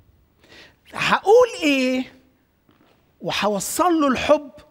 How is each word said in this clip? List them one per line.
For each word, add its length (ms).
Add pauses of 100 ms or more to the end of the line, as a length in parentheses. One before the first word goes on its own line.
(960)
هقول 540 (140)
إيه 500 (1080)
وهوصل 800
له 80
الحب 420 (200)